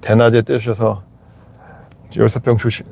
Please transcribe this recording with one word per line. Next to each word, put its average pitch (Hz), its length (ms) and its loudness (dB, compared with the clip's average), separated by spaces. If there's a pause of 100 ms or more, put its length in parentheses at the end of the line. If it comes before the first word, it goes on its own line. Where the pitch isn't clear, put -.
대낮에 113 400 4
뛰셔서 110 640 -4 (1120)
열사병 117 400 0
조심, - 340 -6